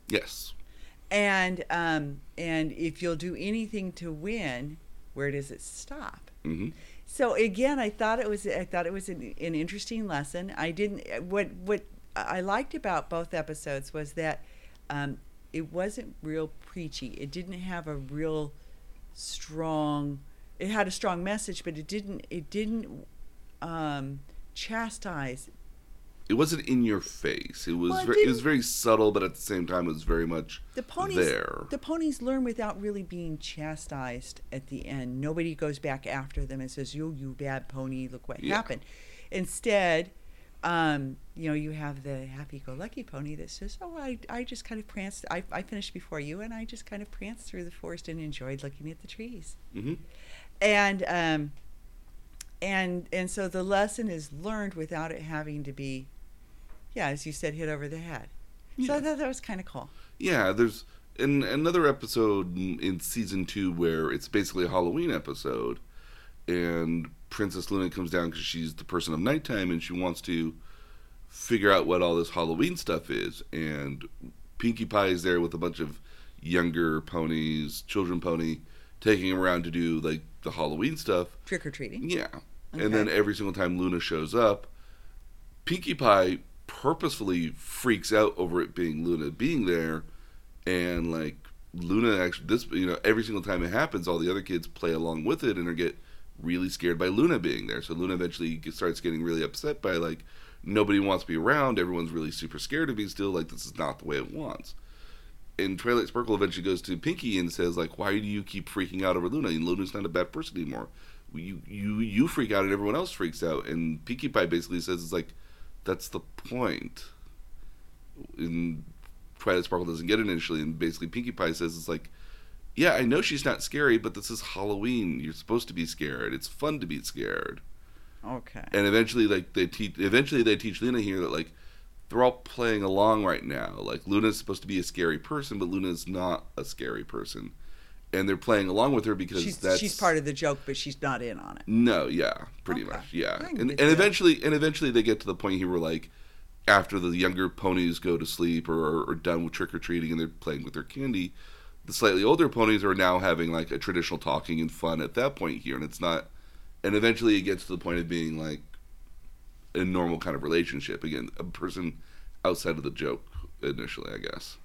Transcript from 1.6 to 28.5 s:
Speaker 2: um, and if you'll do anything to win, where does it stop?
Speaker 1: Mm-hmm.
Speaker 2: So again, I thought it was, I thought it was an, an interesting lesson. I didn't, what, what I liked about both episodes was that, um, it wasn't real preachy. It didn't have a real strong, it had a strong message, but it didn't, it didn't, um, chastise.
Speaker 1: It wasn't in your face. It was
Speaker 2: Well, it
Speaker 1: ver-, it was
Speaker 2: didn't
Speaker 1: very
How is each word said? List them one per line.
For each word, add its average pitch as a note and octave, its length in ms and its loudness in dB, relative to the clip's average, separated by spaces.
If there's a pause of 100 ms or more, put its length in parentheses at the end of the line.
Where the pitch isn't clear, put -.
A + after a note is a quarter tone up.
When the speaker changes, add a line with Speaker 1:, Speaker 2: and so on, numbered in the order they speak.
Speaker 2:
um, D#3 520 0 (180)
and D#3+ 340 0
if D#3+ 300 -4
you'll E3+ 140 0
do E3 220 -4
anything G#3 540 -4
to E3+ 200 -8
win, D3+ 680 -4 (360)
where C#3 160 -2
does C#3 200 -4
it - 100 -12
stop? - 680 -12 (140)
Speaker 1:
Mm-hmm. F2+ 260 -4 (340)
Speaker 2:
So A#3+ 300 0
again, A3+ 440 4
I A3 120 0
thought A3 280 0
it A3 100 0
was, G#3 180 -2
I F#3 180 -2
thought F3 220 -2
it F3 60 -4
was F#3+ 160 -8
an, F3 320 -8
an E3 140 -2
interesting G3+ 540 -4
lesson. F3 480 -4
I D#3+ 140 -2
didn't, F#3 540 -4
what, F#3+ 280 0
what F#3+ 320 -2 (320)
I F#3 240 -2
liked G3+ 340 -2
about F#3 360 -2
both E3+ 240 -4
episodes D3+ 580 -6
was D3+ 220 -8
that, D#3 280 -2 (460)
um, C#3+ 300 -4 (340)
it D#3+ 200 -6
wasn't G#3 500 -6
real D#3 260 -4 (120)
preachy. D#3 480 -8
It C#3 220 -10
didn't F3+ 300 -8
have F3+ 260 -6
a D3+ 100 -6
real D3 560 -4 (600)
strong, D3+ 1080 -2 (380)
it F#3 100 -4
had G#3 200 2
a - 20 -4
strong F3+ 320 0
message, G3+ 400 -4
but E3 140 -6
it D3+ 100 -8
didn't, G3+ 440 -6
it E3 180 -8
didn't, G#3+ 580 -4 (540)
um, C#3+ 600 -4 (340)
chastise. F3+ 960 -6 (800)
Speaker 1:
It G#2+ 60 4
wasn't D3+ 320 4
in B2 180 6
your G#2 160 4
face. - 680 -4
It E2+ 60 2
was F2 160 2
Speaker 2:
Well, F#2 100 2
it - 60 0
Speaker 1:
ver-, A#2 60 6
it G#4+ 140 10
was C3 100 4
Speaker 2:
didn't A#2 80 -2
Speaker 1:
very C#3+ 180 6